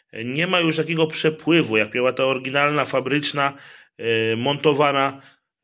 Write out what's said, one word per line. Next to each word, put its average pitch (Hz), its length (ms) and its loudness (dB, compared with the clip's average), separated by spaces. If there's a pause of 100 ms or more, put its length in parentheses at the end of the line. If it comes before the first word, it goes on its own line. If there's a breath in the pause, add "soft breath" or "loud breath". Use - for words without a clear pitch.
(120)
e, 113 120 -10
nie 139 220 -4
ma 185 140 0
już 160 160 0
takiego 160 300 0
przepływu, 156 680 0
jak 107 180 0
miała 123 180 2
ta 131 120 -2
oryginalna, 135 600 0
fabryczna, 139 760 -2 (400 loud breath)
e, 113 380 0
montowana, 139 840 2 (420 loud breath)